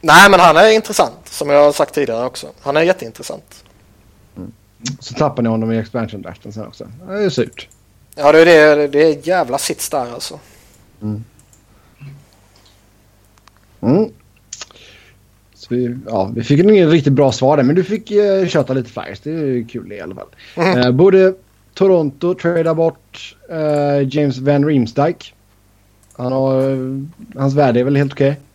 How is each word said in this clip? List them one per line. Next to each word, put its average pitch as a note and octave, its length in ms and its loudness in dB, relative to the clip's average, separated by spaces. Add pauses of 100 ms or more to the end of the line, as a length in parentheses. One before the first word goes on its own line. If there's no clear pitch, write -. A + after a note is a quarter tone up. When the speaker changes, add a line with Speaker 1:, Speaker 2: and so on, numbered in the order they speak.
Speaker 1:
nej, E3+ 300 6
men F#3 100 6
han E3 160 6
är G#3 160 6
intressant, G#3 520 -2
som - 260 -8
jag C#3+ 140 6
har D3 80 4
sagt - 220 -4
tidigare B2 320 -4
också. - 200 -12 (140)
Han C#3 160 -4
är D#3+ 60 2
jätteintressant. - 800 -6 (720)
Speaker 2:
Mm. F#2 160 -16 (480)
Så - 140 -18
tappar C3+ 280 -2
ni A#2 60 0
honom A2+ 240 -2
i A2+ 60 -2
expansion A2 440 -8
draften G#2 300 -18
sen G#2+ 140 -16
också. - 180 -20 (240)
Det F#3+ 60 -12
är G#3 60 -6
ju G3+ 100 0
surt. - 380 -8 (460)
Speaker 1:
Ja, D3 180 4
det D#3+ 80 8
är D#3 360 6
det. D3 120 0
Det C#3+ 140 0
är D3 260 0
jävla D3+ 300 -2
sits - 300 -8
där, B2 260 -6
alltså. D3+ 240 -14 (640)
Speaker 2:
Mm. G#2+ 220 -8 (2500)
Mm. F#3+ 280 0 (1500)
Så - 200 -20
vi, B2 220 -4 (100)
ja, G2+ 280 -4
vi A#2 100 -6
fick C#3+ 160 2
ingen F#3+ 300 4
riktigt D3 220 2
bra C3+ 200 2
svar C#3 240 0
där, C#3 80 2
men C3+ 100 2
du F3+ 100 0
fick, G#3+ 260 -8
eh, G3+ 380 0
köta C#3 240 -2
lite B2+ 180 -6
Flyers. - 300 -14
Det D3 100 -12
är D#3 40 -8
ju C3+ 320 -6
kul G2+ 260 -14
i G2+ 80 -14
alla F2 140 -14
fall. - 120 -16 (300)
Speaker 1:
Mm. F3 220 0
Speaker 2:
Eh, B2 140 2
borde F#3+ 420 4 (400)
Toronto F3 600 0
trada E3 400 -2
bort, - 640 -6 (140)
eh, D3 640 -2
James C#3+ 240 -2
Van C#3+ 280 0
Riemsdyk? C#3+ 680 -2 (840)
Han B2+ 160 -6
har, C3+ 380 -2
eh, C3+ 80 -4 (600)
hans C3+ 140 -2
värde C3 260 2
är B2 40 0
väl C#3 120 0
helt C#3 160 -2
okej? C#3+ 240 0 (180)